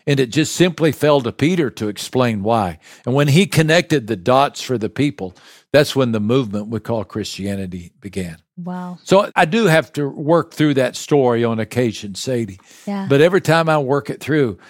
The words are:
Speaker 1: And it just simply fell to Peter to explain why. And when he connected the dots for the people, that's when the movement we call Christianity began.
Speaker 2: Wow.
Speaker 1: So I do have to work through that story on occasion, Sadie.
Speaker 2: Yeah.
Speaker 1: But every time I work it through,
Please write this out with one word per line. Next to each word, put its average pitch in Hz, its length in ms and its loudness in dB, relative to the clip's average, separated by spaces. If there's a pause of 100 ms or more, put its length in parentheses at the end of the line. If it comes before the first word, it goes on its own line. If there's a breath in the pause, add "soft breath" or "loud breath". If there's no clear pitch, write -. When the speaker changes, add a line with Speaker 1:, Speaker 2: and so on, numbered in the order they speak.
Speaker 1:
And 139 120 2
it 131 100 2
just 139 280 -2
simply 165 340 2
fell 143 300 2
to 117 120 -4
Peter 160 400 0
to 107 160 -6
explain 110 540 -2
why. 101 360 0 (260 loud breath)
And 120 100 -2
when 147 140 2
he 160 160 4
connected 160 600 2
the 110 100 -4
dots 127 460 0
for 127 160 -4
the 104 100 -4
people, 95 480 -6 (340 soft breath)
that's 143 240 4
when 127 180 0
the 110 80 -2
movement 104 480 -2
we 110 120 -6
call 110 240 -4
Christianity 95 960 -8
began. 92 380 -10 (180)
Speaker 2:
Wow. 180 480 -12
Speaker 1:
So 196 320 4
I 185 80 4
do 208 220 0
have 160 260 2
to 143 160 -4
work 156 460 0
through 151 200 2
that 127 220 0
story 123 480 2
on 113 160 -2
occasion, 107 540 -4
Sadie. 113 440 -6 (280 loud breath)
Speaker 2:
Yeah. 196 200 -6
Speaker 1:
But 139 140 4
every 180 220 4
time 160 260 2
I 156 80 2
work 139 320 -2
it - 120 -8
through, 135 380 -2 (120)